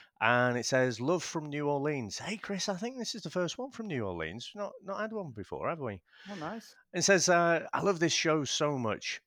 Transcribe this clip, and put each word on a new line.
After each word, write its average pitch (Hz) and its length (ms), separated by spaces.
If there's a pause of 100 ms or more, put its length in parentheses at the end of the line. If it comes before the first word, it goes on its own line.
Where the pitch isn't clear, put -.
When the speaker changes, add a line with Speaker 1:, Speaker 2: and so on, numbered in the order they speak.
(200)
Speaker 1:
And 123 380
it 117 80
says, 127 340
"Love 151 240
from 151 260
New 147 200
Orleans." 139 500
Hey, 160 160
Chris, 196 320
I 196 80
think 240 220
this 233 180
is 208 60
the 165 80
first 175 280
one 254 140
from 226 160
New 139 180
Orleans. 87 480
Not, 202 200 (100)
not 196 160
had 220 140
one 190 180
before, 98 380
have 165 100
we? 110 220 (280)
Speaker 2:
Oh, 208 60
nice. 190 400 (180)
Speaker 1:
It 170 100
says, 185 260
uh, 170 440
"I - 80
love 180 180
this 165 120
show 156 320
so 147 340
much. 110 500